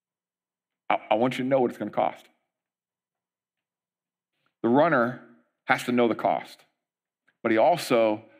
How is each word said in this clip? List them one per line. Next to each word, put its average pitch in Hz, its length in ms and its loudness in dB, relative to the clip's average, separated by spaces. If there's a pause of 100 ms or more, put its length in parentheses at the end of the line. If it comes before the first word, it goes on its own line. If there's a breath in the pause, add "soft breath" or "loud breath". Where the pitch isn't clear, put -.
(880)
I, 104 100 -2 (120)
I 107 40 4
want 127 220 0
you 135 60 -4
to 127 40 -4
know 135 140 2
what 120 80 2
it's - 80 -10
gonna 107 140 -8
cost." - 360 -4 (2250)
The 113 60 0
runner 127 520 2 (440)
has 127 180 -2
to - 80 -4
know 123 160 2
the 107 80 -2
cost, - 500 -4 (760)
but 113 80 -2
he 110 80 2
also 117 640 2 (160 soft breath)